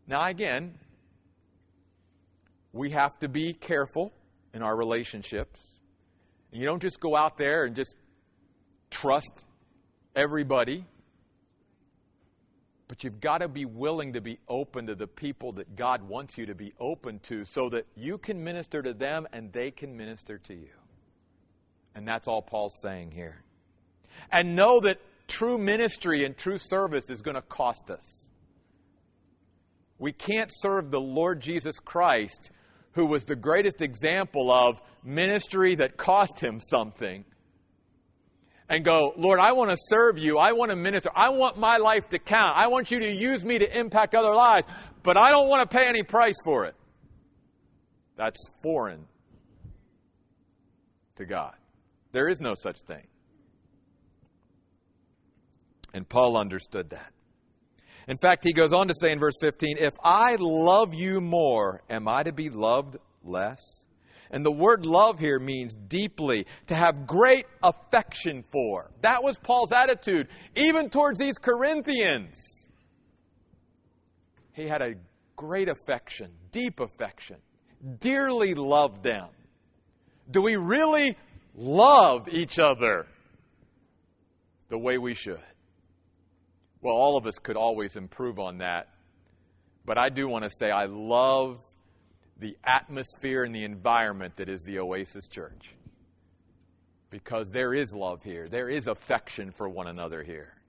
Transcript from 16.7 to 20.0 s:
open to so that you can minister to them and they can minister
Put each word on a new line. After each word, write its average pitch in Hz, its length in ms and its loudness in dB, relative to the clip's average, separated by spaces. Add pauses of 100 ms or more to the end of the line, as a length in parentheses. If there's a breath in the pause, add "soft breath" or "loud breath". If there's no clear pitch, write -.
open 120 420 -12
to 107 240 -12
so 123 260 -6
that 117 160 -8 (100)
you 156 220 -12
can 180 260 -12
minister 170 380 -10
to 127 100 -6
them 143 400 -8
and 110 200 -16
they 123 180 -8
can 139 260 -18
minister 110 420 -16